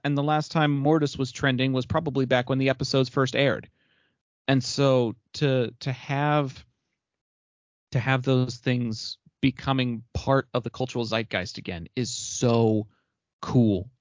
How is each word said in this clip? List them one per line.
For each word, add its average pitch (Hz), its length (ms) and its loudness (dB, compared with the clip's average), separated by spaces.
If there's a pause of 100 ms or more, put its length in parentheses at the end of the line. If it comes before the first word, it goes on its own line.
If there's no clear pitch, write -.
and 143 120 0
the 143 60 0
last 151 300 0
time 151 260 4
Mortis 147 400 2
was 131 140 -4
trending 131 400 0
was 127 140 -2
probably 139 400 -2
back 127 220 2
when 135 100 0
the 135 100 2
episodes 135 400 0
first 131 260 0
aired. - 340 0 (800)
And 135 160 2
so 127 520 2 (200)
to, 131 460 0
to 135 120 -6
have, 143 720 -2 (1300)
to 131 60 -2
have 131 240 0
those 127 340 0
things 120 640 -4 (220)
becoming 127 640 0 (120)
part 135 400 0
of 123 100 0
the 117 60 -8
cultural 123 340 -4
zeitgeist 107 540 -4
again 85 380 -10
is 123 140 -2
so 113 760 0 (540)
cool 104 500 2 (100)